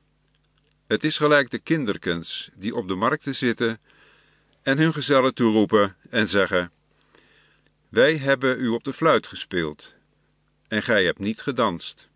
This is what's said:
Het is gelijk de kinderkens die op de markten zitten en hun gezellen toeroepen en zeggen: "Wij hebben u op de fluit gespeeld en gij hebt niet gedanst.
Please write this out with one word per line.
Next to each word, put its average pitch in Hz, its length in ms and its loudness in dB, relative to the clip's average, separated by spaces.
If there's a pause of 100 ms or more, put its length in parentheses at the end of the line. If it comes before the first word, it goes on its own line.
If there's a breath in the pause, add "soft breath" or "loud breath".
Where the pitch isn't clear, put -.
(880)
Het 107 180 -2
is 156 120 -2
gelijk 147 340 2
de 117 80 -6
kinderkens 92 960 -4
die 101 200 -8
op 104 140 -6
de 95 60 -2
markten 131 400 -4
zitten 113 460 -2 (840 soft breath)
en 139 160 -2
hun 160 140 2
gezellen 135 420 2
toeroepen 107 600 2 (140)
en 107 180 0
zeggen: 90 440 0 (1160 soft breath)
"Wij 139 280 2
hebben 135 440 0
u 123 80 0
op 113 160 -2
de 135 80 -6
fluit 147 340 2
gespeeld - 680 -8 (720)
en 107 140 -4
gij 104 220 2
hebt 82 140 0
niet 104 240 -6
gedanst. 113 720 -4